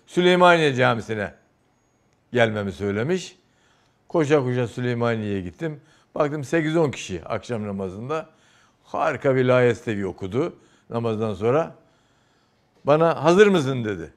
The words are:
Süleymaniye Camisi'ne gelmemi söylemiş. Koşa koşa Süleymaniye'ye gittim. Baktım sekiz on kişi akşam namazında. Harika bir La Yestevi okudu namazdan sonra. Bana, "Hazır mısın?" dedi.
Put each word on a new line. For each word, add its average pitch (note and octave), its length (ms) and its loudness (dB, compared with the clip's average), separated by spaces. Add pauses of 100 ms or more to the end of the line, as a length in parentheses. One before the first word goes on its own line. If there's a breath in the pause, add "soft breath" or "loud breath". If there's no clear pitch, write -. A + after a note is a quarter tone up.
Süleymaniye F3 680 4
Camisi'ne A2 600 -2 (1000)
gelmemi G#2+ 400 0
söylemiş. G#2+ 640 -4 (720)
Koşa D3+ 320 2
koşa B2 260 -2
Süleymaniye'ye A#2 760 -2
gittim. C#3 400 -10 (340 soft breath)
Baktım D3 300 -2
sekiz D#3 320 -2
on D#3+ 140 2
kişi - 340 -12
akşam G#2+ 420 -8
namazında. G2+ 640 -8 (560 soft breath)
Harika C#3+ 520 -2
bir C3 80 2
La B2+ 160 4
Yestevi A2 460 0
okudu G2 500 -6 (340 soft breath)
namazdan A2+ 440 -4
sonra. A#2+ 400 -2 (1080)
Bana, D3 400 2
"Hazır F3+ 220 8
mısın?" C3+ 380 0
dedi. F2+ 320 -6